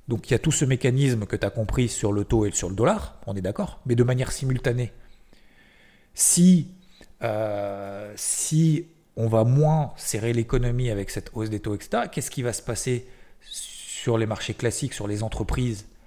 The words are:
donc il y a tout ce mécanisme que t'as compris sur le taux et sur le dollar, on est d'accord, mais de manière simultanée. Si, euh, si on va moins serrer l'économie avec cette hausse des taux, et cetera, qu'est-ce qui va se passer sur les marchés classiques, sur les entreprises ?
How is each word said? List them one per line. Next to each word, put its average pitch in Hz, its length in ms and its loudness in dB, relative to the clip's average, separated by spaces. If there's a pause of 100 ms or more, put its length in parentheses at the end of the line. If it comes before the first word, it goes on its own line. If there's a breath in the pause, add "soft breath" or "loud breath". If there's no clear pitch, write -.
donc 113 200 -4
il - 40 0
y - 20 4
a 113 40 4
tout 156 140 2
ce - 120 2
mécanisme 127 640 2
que - 100 -4
t'as 101 140 -2
compris 117 380 0
sur 104 240 0
le 101 120 0
taux 110 220 4
et 98 40 0
sur 90 180 -2
le 98 60 -6
dollar, 160 520 0
on 101 100 -6
est 95 60 -4
d'accord, 107 440 -4
mais 123 80 2
de 120 100 6
manière 127 280 0
simultanée. 123 600 -2 (1200 soft breath)
Si, 175 540 6 (540 loud breath)
euh, 101 920 -4
si - 720 2 (300)
on 113 120 0
va 110 160 4
moins 151 520 4
serrer 113 360 -2
l'économie 120 580 0
avec 101 200 -4
cette - 240 -8
hausse 110 160 -4
des 104 100 -4
taux, 104 140 -4
et 104 80 -6
cetera, 233 260 -2
qu'est-ce - 220 -6
qui 135 120 -6
va 120 100 -2
se - 100 -8
passer 120 440 -4 (340 loud breath)
sur - 800 -4
les 110 80 0
marchés 107 280 -6
classiques, 120 400 -4
sur 101 140 -8
les 104 140 -4
entreprises ? 113 640 -4 (200 soft breath)